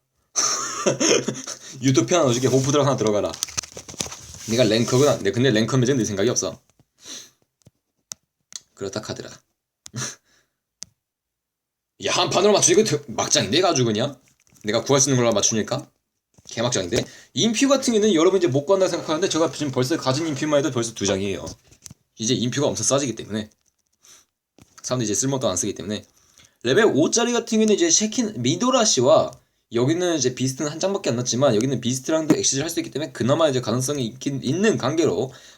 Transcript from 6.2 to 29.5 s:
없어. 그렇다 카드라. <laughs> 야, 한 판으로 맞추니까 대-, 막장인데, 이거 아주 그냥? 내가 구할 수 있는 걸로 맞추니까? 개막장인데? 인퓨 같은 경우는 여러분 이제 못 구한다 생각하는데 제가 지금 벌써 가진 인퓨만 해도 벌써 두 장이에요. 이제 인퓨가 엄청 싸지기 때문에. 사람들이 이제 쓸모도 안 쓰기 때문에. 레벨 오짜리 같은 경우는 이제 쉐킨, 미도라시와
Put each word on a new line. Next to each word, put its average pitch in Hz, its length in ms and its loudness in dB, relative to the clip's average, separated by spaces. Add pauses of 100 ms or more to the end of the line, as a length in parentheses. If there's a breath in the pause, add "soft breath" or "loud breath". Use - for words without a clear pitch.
없어. 90 320 -4 (2250 loud breath)
그렇다 - 260 -8
카드라. - 280 -12 (640)
<laughs> - 2000 -18
야, 95 60 0
한 180 180 0
판으로 202 240 4
맞추니까 180 300 6
대-, 147 280 -2
막장인데, 135 460 -2
이거 185 120 2
아주 135 160 0
그냥? 113 340 -2 (440)
내가 113 200 -2
구할 135 180 2
수 143 80 2
있는 131 120 4
걸로 117 120 4
맞추니까? 107 560 -2 (600)
개막장인데? 117 540 -2 (300 loud breath)
인퓨 226 360 2
같은 262 240 2
경우는 214 200 4
여러분 175 240 4
이제 175 100 2
못 131 180 0
구한다 190 220 4
생각하는데 165 420 -2
제가 160 220 0
지금 147 200 -6
벌써 127 260 0
가진 143 300 0
인퓨만 147 320 0
해도 143 120 0
벌써 117 220 -4
두 101 120 -6
장이에요. 98 400 -2 (720)
이제 113 160 -2
인퓨가 123 340 -2
엄청 98 160 -4
싸지기 123 320 -2
때문에. 104 340 -10 (1300 soft breath)
사람들이 127 240 -4
이제 104 80 -2
쓸모도 127 360 -2
안 90 60 -2
쓰기 98 200 -4
때문에. 98 280 -8 (600 soft breath)
레벨 165 300 4
오짜리 240 400 2
같은 226 260 0
경우는 214 160 4
이제 170 140 2
쉐킨, 214 520 0
미도라시와 160 880 2 (420)